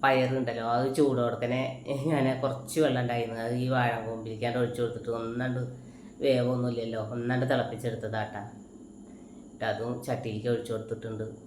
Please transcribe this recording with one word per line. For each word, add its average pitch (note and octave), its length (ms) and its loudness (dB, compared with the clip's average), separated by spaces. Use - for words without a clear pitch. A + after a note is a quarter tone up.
പയറുണ്ടല്ലോ, B2+ 640 2
അത് C3 260 2
ചൂടോടെ B2+ 500 4
തന്നെ B2+ 380 0
ഞാൻ C3 360 4
കുറച്ച് C#3 400 0
വെള്ളം C3 200 4
ഉണ്ടായിരുന്നു, A#2 400 0
അത് A#2 120 0
ഈ B2 140 2
വാഴക്കൂമ്പിലേക്കാണ്ട് A#2 880 0
ഒഴിച്ച് B2 240 2
കൊടുത്തിട്ട് A2+ 280 -2
ഒന്നാണ്ട് A#2+ 500 -2
വേവൊന്നുമില്ലല്ലോ, B2 800 2
ഒന്നാണ്ട് B2 320 2
തിളപ്പിച്ചെടുത്തതാട്ടാ. A2 960 -2
എന്നിട്ട് - 1300 -12
അതും A2+ 380 -2
ചട്ടിയിലേക്ക് A2+ 440 -2
ഒഴിച്ച് A#2+ 240 0
കൊടുത്തിട്ടുണ്ട്. A2 520 -4